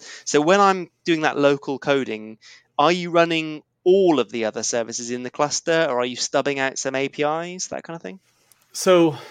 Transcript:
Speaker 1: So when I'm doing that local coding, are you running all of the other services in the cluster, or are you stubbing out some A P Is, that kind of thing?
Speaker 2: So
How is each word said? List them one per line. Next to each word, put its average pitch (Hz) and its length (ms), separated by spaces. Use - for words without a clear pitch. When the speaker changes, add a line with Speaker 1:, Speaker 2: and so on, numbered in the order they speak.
Speaker 1:
So - 160
when 180 180
I'm 190 320
doing 165 180
that 143 160
local 143 400
coding, 113 600
are 151 140
you 175 180
running 160 520
all 180 360
of 104 120
the 117 140
other 113 160
services 117 480
in 123 120
the 123 80
cluster, 160 580
or 123 120
are 123 60
you 123 100
stubbing 139 420
out 135 200
some 135 160
A 135 160
P 147 120
Is, 170 460
that - 160
kind 165 100
of 165 60
thing? 190 200
Speaker 2:
So 170 460